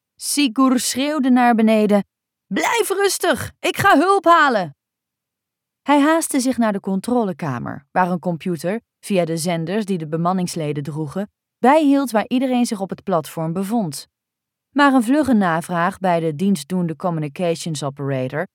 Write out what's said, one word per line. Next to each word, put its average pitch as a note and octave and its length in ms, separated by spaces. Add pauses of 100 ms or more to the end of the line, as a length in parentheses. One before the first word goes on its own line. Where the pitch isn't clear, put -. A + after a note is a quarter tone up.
(160)
Sigurd C4 640
schreeuwde C4+ 500
naar A#3+ 240
beneden: G#3+ 500 (420)
"Blijf G#4+ 420
rustig, F#4 720
ik F4 160
ga G4 200
hulp F#4 280
halen!" C4+ 520 (1040)
Hij C#4+ 180
haastte D#4 400
zich B3 180
naar A3 140
de G3 80
controlekamer, F3+ 1080
waar F3+ 200
een F3+ 80
computer, F3 600 (200)
via F3+ 240
de E3 120
zenders E3+ 480
die F#3 140
de D#3+ 100
bemanningsleden E3 760
droegen, D#3 480 (280)
bijhield C#4 520
waar G#3+ 180
iedereen B3 380
zich G#3 140
op F#3+ 100
het - 120
platform E3 500
bevond. F#3+ 560 (680)
Maar C#4 200
een B3+ 80
vlugge C4 300
navraag F3+ 680
bij F3+ 220
de D#3+ 160
dienstdoende F#3 600
communications E3 880
operator C#3 720